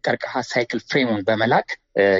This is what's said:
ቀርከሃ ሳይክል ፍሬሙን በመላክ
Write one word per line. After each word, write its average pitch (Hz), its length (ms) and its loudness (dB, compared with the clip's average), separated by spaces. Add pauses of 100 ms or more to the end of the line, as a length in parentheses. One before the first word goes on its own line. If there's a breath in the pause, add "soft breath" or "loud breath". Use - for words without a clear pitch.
ቀርከሃ - 400 -4
ሳይክል 120 380 -4
ፍሬሙን 120 420 0
በመላክ 113 460 0 (520)